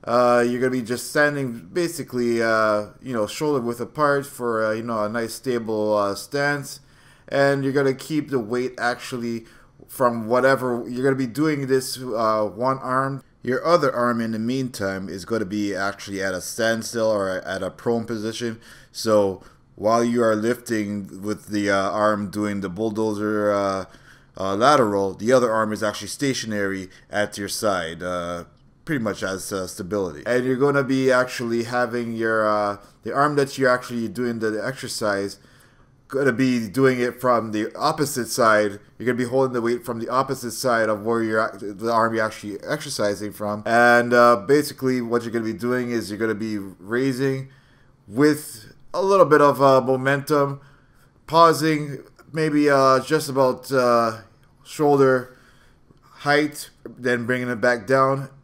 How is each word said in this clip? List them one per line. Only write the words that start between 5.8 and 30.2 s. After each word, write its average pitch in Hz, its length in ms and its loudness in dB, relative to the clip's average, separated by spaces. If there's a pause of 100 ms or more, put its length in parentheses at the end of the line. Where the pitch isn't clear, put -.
uh, 101 160 0
stance, 143 680 -4 (480)
and 139 340 2
you're 135 100 -2
gonna 135 220 2
keep 147 340 -4
the 135 120 -2
weight 123 380 -4
actually 117 680 -6 (400)
from 117 400 0
whatever, 127 600 2
you're 123 160 -4
gonna 139 100 4
be 131 100 -2
doing 139 440 -2
this, 131 300 0
uh, 110 460 0
one 107 360 -2
arm. 135 420 -2 (220)
Your 123 200 -2
other 160 300 4
arm 120 260 0
in 113 120 -2
the 110 80 -4
meantime 107 680 -4
is 90 160 -10
gonna 110 200 -2
be 101 280 -4
actually 98 480 -6
at 95 140 -2
a 90 60 -6
standstill 113 680 -2
or 104 220 0
at 92 340 -6
a 92 80 -6
prone 117 340 -2
position. 110 540 -6 (320)
So 101 500 0 (360)
while 113 260 2
you 120 220 0
are 110 100 4
lifting 104 880 -4
with 104 240 -6
the, 101 240 0
uh, 98 200 2
arm 104 380 2
doing 101 320 -4
the 95 80 -6
bulldozer, 104 840 -2
uh, 98 320 0 (520)
uh, 95 200 -4
lateral, 104 580 4
the 113 180 0
other 123 200 4
arm 110 200 0
is 104 80 -6
actually 104 280 -4
stationary 104 840 -4 (180)
at 104 300 -4
your 101 100 -6
side, 85 540 -4
uh, 87 440 -6 (380)
pretty 147 160 -4
much 104 220 -4
as, 95 300 -6
uh, 95 120 -4
stability. 90 600 -6